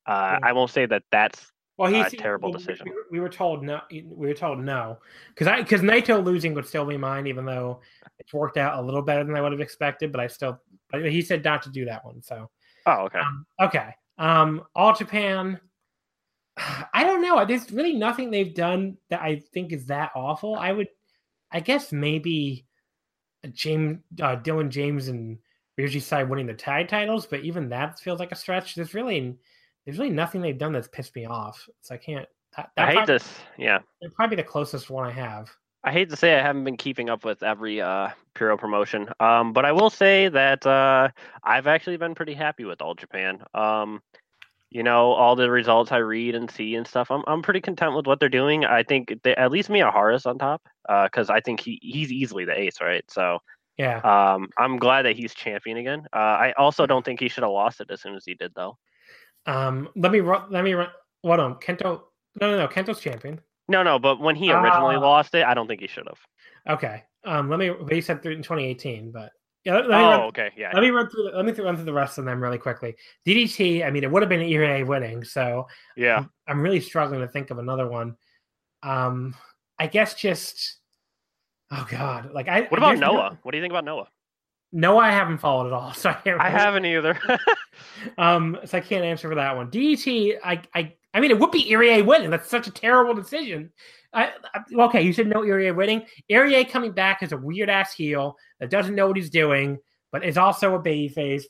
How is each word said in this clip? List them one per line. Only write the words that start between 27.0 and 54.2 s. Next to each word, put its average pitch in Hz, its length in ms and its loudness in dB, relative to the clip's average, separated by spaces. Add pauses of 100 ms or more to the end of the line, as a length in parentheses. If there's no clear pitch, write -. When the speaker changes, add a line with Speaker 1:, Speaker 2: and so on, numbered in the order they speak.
Speaker 2:
but 139 140 -8
even 160 280 -8
that 143 320 -6
feels 175 180 -8
like 175 140 -12
a - 40 -12
stretch. 185 380 -6
There's 170 200 -10
really, 165 420 -6 (480)
there's 143 140 -12
really 269 120 -4
nothing 170 300 -4
they've 151 180 -6
done 156 140 -6
that's 127 160 -6
pissed - 260 -16
me 117 120 -12
off. 110 420 -12 (140)
So - 120 -18
I 120 40 -16
can't. 143 280 -12 (300)
That, - 200 -14
that 160 60 2
Speaker 1:
I 170 40 4
hate 151 100 4
Speaker 2:
probably, 156 180 4
Speaker 1:
this. - 240 -2 (200)
Yeah. 110 200 2 (220)
Speaker 2:
it'd 170 140 -16
probably 220 220 0
be 160 60 -2
the - 60 -16
closest 143 420 -8
one 131 160 -6
I 120 60 -8
have. 110 380 -12 (340)
Speaker 1:
I 135 80 -2
hate 180 180 0
to 147 60 -10
say 170 200 4
I 135 60 4
haven't 139 220 -2
been 131 140 -4
keeping 127 320 -6
up 113 140 -4
with 107 180 -6
every, 107 380 -4
uh, 95 280 -2 (260)
Puro 107 220 2
promotion, 104 520 -2 (120)
um, 117 320 4
but 131 120 4
I 143 80 4
will 208 180 4
say 196 380 4
that, 139 380 2
uh, 135 440 6 (340)
I've 131 240 2
actually 160 300 2
been 170 160 -6
pretty 156 200 -8
happy 151 300 -6
with 90 180 -10
All 82 120 -6
Japan. 95 460 -6 (140)
Um, 107 480 -2 (680)
you 117 120 -4
know, 120 300 6
all 123 240 6
the 123 120 4
results 117 440 4
I 123 60 4
read 113 360 -2
and 117 160 -6
see 110 240 -6
and 117 140 -4
stuff, 123 240 -2
I'm, 143 160 -2
I'm 156 120 -2
pretty 185 200 -2
content 165 340 -2
with 147 120 -4
what 139 120 2
they're 143 100 2
doing. 143 360 2
I 117 180 4
think 127 400 -2
they, 127 140 4
at 127 160 4
least 196 160 0
Miyahara's 120 580 4
on 123 120 -2
top, 139 240 -4 (260)
uh, 101 200 4
'cause 104 220 -2
I 107 100 2
think 117 200 -4
he, - 220 -10
he's 135 280 -8
easily 113 340 -6
the 85 140 -2
ace, 98 220 -4
right? 87 280 -2
So, 90 300 -2 (380)
Speaker 2:
Yeah. 123 220 -2
Speaker 1:
um, 98 500 4 (100)